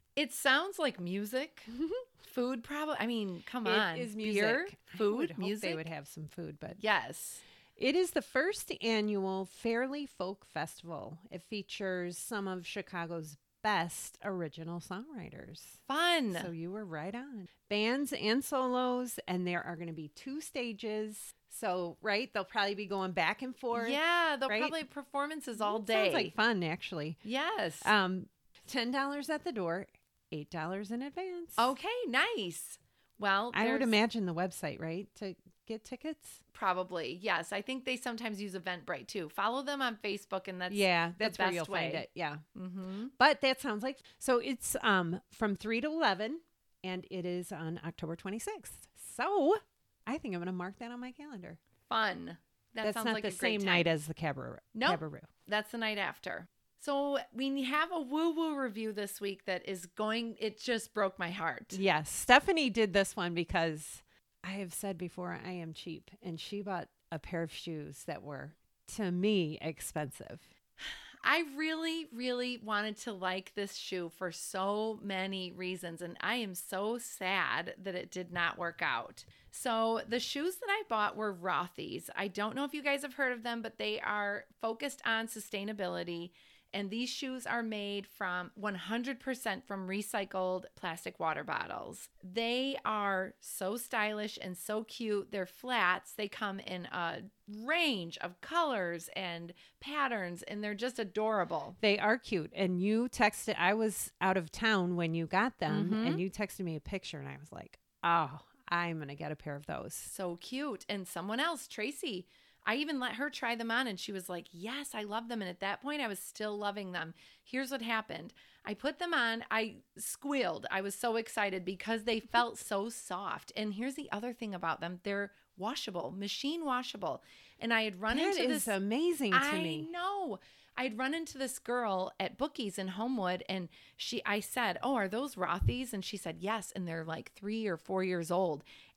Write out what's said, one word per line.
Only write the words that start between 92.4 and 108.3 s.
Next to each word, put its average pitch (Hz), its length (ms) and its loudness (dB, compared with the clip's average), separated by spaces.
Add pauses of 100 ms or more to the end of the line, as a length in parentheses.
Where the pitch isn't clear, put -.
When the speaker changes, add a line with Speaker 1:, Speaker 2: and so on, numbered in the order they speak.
Speaker 1:
are 202 560 0
so 196 340 -2
stylish 214 680 -2
and 180 160 -6
so 214 280 -2
cute. 208 480 -2
They're 196 120 0
flats. 190 680 2
They 208 160 -2
come 196 320 -4
in 180 240 -6
a 170 380 -2 (420)
range 269 540 2
of 180 200 -6
colors 208 800 0
and 170 340 -4 (300)
patterns, 240 640 0
and 208 200 -6
they're 208 100 0
just 240 240 -2
adorable. 208 840 2
Speaker 2:
They 208 180 8
are 220 180 6
cute. 170 380 -2
And 180 260 4
you 220 280 4
texted, - 500 2
I 180 140 6
was 220 480 0
out 190 160 6
of 165 120 0
town 190 460 4
when 170 180 2
you 165 140 2
got 214 320 2
them, 156 320 2
Speaker 1:
Mm-hmm. 220 160 2
Speaker 2:
and 170 140 2
you 185 100 0
texted 202 300 -4
me 165 160 -2
a - 20 -4
picture, - 400 -6
and 139 80 -8
I 139 100 -8
was 143 140 -18
like, - 280 -14 (220)
"Oh, 165 380 4 (300)